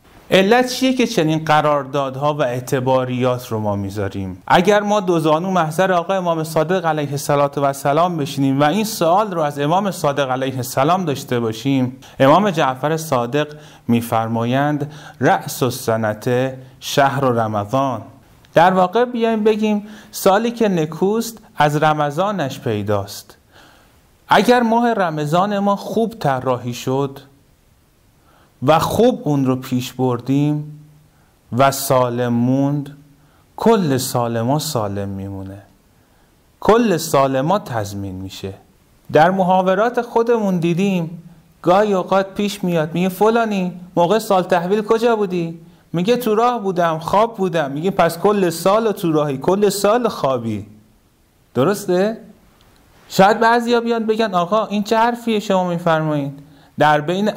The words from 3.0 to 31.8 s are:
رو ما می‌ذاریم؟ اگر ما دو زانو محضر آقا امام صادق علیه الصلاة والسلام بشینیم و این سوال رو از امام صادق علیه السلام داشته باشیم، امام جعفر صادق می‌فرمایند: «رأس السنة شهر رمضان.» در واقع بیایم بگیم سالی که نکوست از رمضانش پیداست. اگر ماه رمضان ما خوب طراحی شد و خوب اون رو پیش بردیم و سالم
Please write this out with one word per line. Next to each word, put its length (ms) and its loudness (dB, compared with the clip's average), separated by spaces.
رو 120 -4
ما 160 -2
می‌ذاریم؟ 680 -6
اگر 340 4
ما 200 0
دو 180 0
زانو 320 0
محضر 420 0
آقا 220 0
امام 300 -2
صادق 420 0
علیه 240 -2
الصلاة 460 0
والسلام 600 0
بشینیم 440 0
و 40 4
این 200 2
سوال 460 0
رو 100 -4
از 180 -2
امام 320 0
صادق 400 -2
علیه 260 -2
السلام 480 0
داشته 360 -2
باشیم، 560 -2
امام 300 6
جعفر 460 -2
صادق 500 -2
می‌فرمایند: 1040 0
«رأس 420 0
السنة 960 -2
شهر 400 0
رمضان.» 840 -2
در 180 6
واقع 320 2
بیایم 400 -2
بگیم 420 2
سالی 400 2
که 180 0
نکوست 680 -2
از 200 2
رمضانش 840 0
پیداست. 760 -4
اگر 320 6
ماه 320 2
رمضان 640 0
ما 180 0
خوب 420 -4
طراحی 560 -2
شد 440 -4
و 120 4
خوب 460 2
اون 200 0
رو 120 2
پیش 360 -4
بردیم 880 -2
و 120 6
سالم 640 0